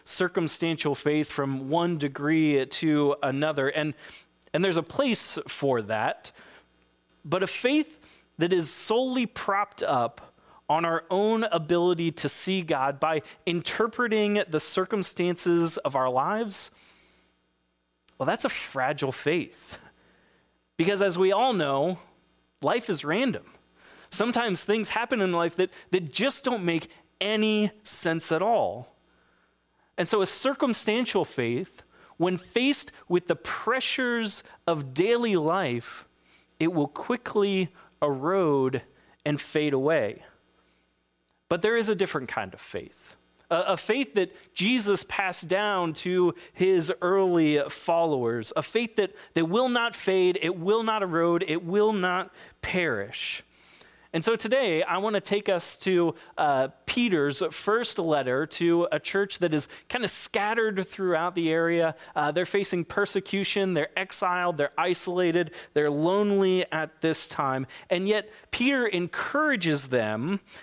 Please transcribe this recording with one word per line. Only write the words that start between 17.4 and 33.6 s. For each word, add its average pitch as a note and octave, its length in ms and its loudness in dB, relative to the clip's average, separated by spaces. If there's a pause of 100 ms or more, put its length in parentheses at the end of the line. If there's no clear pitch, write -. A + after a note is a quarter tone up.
well, C3 100 -2
that's G#3 200 0
a - 20 0
fragile C3+ 640 -2
faith. - 640 -4 (1000)
Because F#3+ 260 0
as F3+ 160 2
we F#3+ 140 4
all A#3+ 200 2
know, D#3 460 0 (640)
life G#3+ 260 0
is D3+ 160 -2
random. G3+ 400 -2 (640)
Sometimes A3+ 560 0
things G#3+ 260 0
happen A#3 300 -2
in F#3 120 2
life E3+ 240 0
that, F#3 140 2 (200)
that F3 220 0
just C4 320 0
don't A#3+ 200 -2
make E3 240 0 (320)
any G#3+ 520 2 (100)
sense - 500 0
at D#3+ 100 0
all. B2+ 540 -2 (1000)
And F3 100 2
so G#3 140 4
a F#3 40 4
circumstantial A#3 1000 2
faith, B2 580 -4 (340)
when F3+ 220 0
faced - 520 0 (180)
with F3 180 0
the E3 100 2
pressures A#3+ 1080 -2 (240)